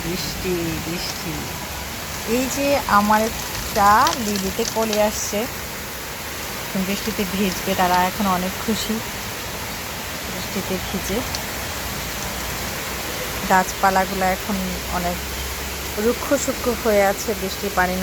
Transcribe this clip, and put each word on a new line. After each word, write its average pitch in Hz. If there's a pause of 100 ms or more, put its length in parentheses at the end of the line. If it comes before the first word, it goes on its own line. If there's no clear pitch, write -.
বৃষ্টি, 180 (320)
বৃষ্টি। 170 (1000)
এই 262 (100)
যে 277 (320)
আমার 214
একটা - (360)
লিলিতে 202 (120)
কলি 220 (120)
আসছে, 208 (1300)
এখন 190
বৃষ্টিতে 202 (100)
ভিজবে, 190 (100)
তারা 180 (120)
এখন 202 (120)
অনেক 185 (120)
খুশি 220 (1400)
বৃষ্টিতে 185 (100)
ভিজে। 196 (2250)
গাছপালাগুলো 190 (100)
এখন 196 (420)
অনেক 175 (880)
রুক্ষ 240 (180)
সূক্ষ্ম 247 (100)
হয়ে 208
আছে - (120)
বৃষ্টির 196
পানি 180